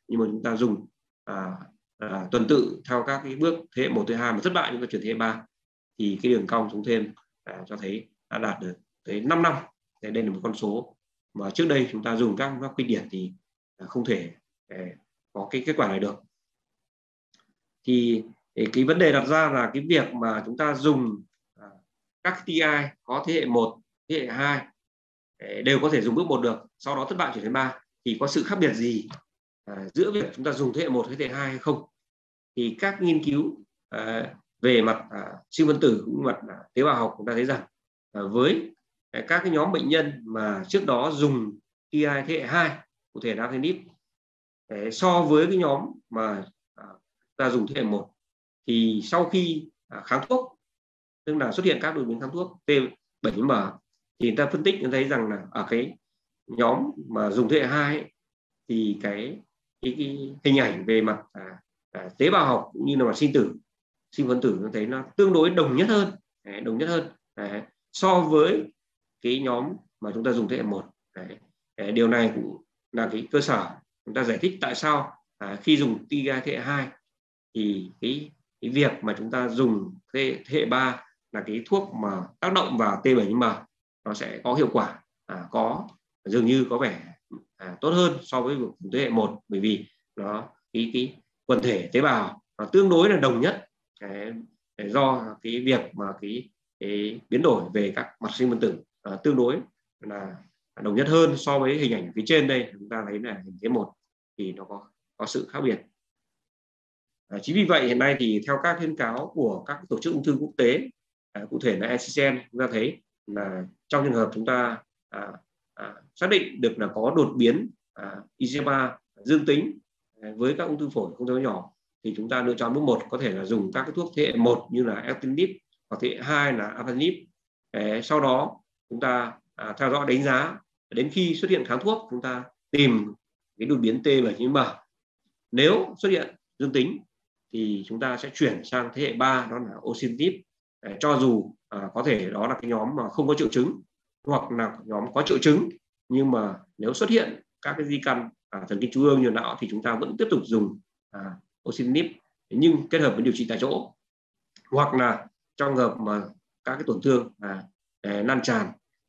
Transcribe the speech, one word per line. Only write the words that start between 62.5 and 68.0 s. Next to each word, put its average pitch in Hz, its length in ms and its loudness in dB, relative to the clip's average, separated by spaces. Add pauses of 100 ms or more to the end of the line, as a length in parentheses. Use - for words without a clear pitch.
cũng - 140 -4
như 139 100 0
là 131 80 4
mặt 110 120 2
sinh 143 160 2
tử, 113 220 4 (580)
sinh 135 160 -2
phân 127 120 2
tử, 110 200 2
nó 104 120 -6
thấy 110 140 -4
nó 131 180 -6 (120)
tương 196 160 6
đối 165 180 6
đồng 151 260 2
nhất 190 120 4
hơn, 202 240 2 (320)
đấy, 101 160 -12
đồng 113 180 -4
nhất 160 100 -2
hơn, 170 200 -2 (280)
đấy, 104 260 -8 (300)
so 185 280 4